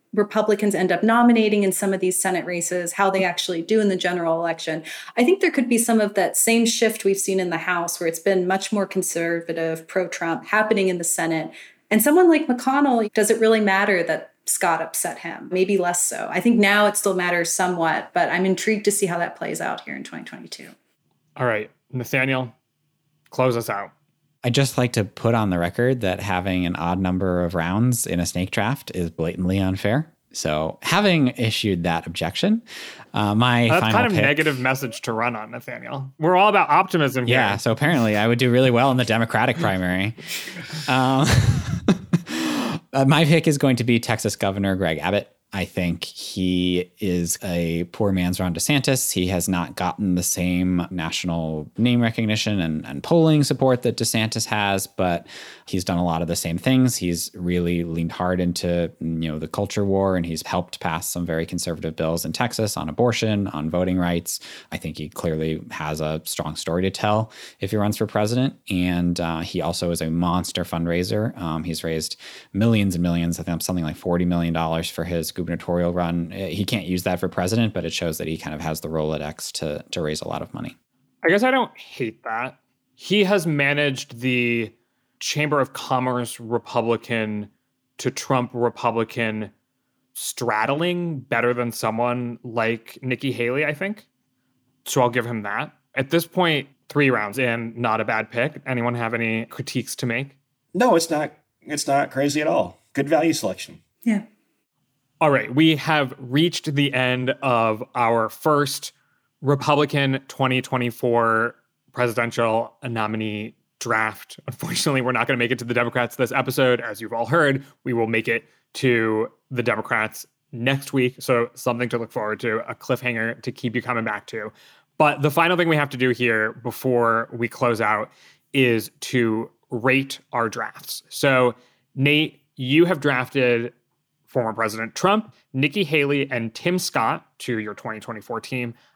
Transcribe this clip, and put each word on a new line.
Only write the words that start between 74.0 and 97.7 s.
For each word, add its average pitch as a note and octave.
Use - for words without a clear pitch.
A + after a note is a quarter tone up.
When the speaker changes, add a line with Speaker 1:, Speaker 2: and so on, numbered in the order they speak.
Speaker 3:
million E2+
dollars E2
for E2+
his E2+
gubernatorial F2
run. E2+
Uh, F#2+
he F#2+
can't F#2+
use F2+
that F2+
for F#2+
president, G#2
but E2+
it E2
shows D#2+
that D#2+
he D#2+
kind D#2
of D#2
has D#2+
the D#2+
Rolodex D#2
to, D2+
to F2
raise D2+
a -
lot -
of -
money. -
Speaker 2:
I -
guess G3+
I B3+
don't C4
hate -
that. A#2
He G3
has F#3
managed C#3+
the A#2+
Chamber D3
of B2+
Commerce B2+
Republican A2+
to -
Trump B2
Republican A2+
straddling C#3+
better A#2+
than A#2+
someone A#2+
like A2+
Nikki B2+
Haley, B2
I D3+
think. G3
So -
I'll B2
give A#2
him A#2
that. G#2+
At C3+
this E3
point, D#3+
three C#3+
rounds G#2+
in, A#2